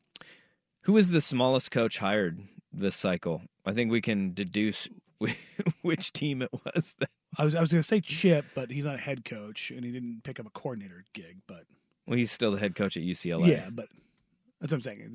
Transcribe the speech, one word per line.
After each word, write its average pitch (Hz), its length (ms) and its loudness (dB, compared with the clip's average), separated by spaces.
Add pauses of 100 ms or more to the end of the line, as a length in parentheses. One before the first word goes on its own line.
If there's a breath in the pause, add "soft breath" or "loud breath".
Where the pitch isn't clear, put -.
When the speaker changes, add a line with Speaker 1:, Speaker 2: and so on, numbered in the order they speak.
(840 soft breath)
Speaker 1:
Who 196 120 4
was 202 160 8
the 165 100 6
smallest 131 500 4
coach 113 280 2
hired 98 420 0 (320)
this 98 240 0
cycle? 87 460 -2 (220)
I 95 80 -2
think 113 200 2
we 117 80 2
can 98 340 -2
deduce 101 540 -2 (320)
<laughs> - 640 -4
which 165 300 0
team 139 300 -2
it 123 100 -6
was. - 460 -6
That - 120 -2 (280)
Speaker 2:
I 151 60 2
was, 151 100 4
I 165 60 0
was 165 120 4
gonna 165 100 6
say 214 180 4
Chip, 160 440 4 (100)
but 127 160 -6
he's 143 160 -4
not 139 100 -4
a 117 40 -8
head 135 240 -6
coach, 107 460 -10
and 123 140 -10
he 120 80 -6
didn't 120 320 -10
pick 131 160 -10
up 110 60 -12
a 107 40 -18
coordinator 98 640 -10
gig. 90 340 -16
But 85 180 -18 (420)
Speaker 1:
Well, 117 100 -2
he's 117 160 0
still 113 200 0
the 98 60 -2
head 101 160 -2
coach 98 220 -2
at 82 60 -4
U 87 120 -2
C 87 160 -6
L 85 140 2
A. 180 40 10
Speaker 2:
Yeah, 131 220 2
but 117 180 -12 (720)
that's 151 120 -4
what 147 60 -2
I'm 120 40 -6
saying. 110 320 -12